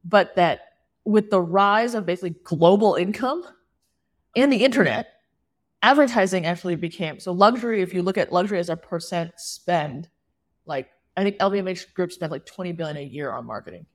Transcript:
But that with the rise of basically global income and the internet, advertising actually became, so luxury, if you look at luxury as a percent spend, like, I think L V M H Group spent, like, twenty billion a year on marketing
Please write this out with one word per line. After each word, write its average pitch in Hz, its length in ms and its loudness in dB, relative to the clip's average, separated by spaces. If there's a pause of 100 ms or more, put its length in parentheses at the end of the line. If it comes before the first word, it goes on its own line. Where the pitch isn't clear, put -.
But 185 320 2
that 170 260 2 (440)
with 214 240 2
the 202 100 4
rise 202 540 2
of 208 140 -4
basically 175 360 -4
global 190 520 4
income 247 480 -2 (920)
and 277 160 2
the 226 140 2
internet, 196 440 2 (760)
advertising 220 640 4
actually 175 280 -4
became, 160 440 -8
so 185 120 -8
luxury, 220 520 2
if 175 100 -6
you 180 80 -2
look 185 160 -2
at - 160 -2
luxury 196 240 0
as 170 120 -4
a 160 60 -4
percent 170 600 -8
spend, 151 720 -4 (560)
like, 139 240 -6 (260)
I 185 60 -2
think 196 180 -2
L 196 120 2
V 202 80 0
M 190 80 -4
H 185 260 -10
Group 180 180 -4
spent, 170 200 -8
like, 147 160 -10
twenty 180 240 -10
billion 160 260 -8
a 143 60 -10
year 139 280 -8
on 120 140 -10
marketing 101 500 -14